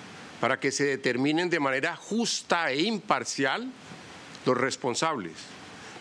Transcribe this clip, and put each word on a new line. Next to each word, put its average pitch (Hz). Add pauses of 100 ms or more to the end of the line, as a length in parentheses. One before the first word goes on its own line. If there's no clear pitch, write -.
(400)
para 123
que 135
se 143
determinen 139
de 165
manera 139
justa 175
e 143
imparcial 170 (760)
los 127
responsables, 123 (680)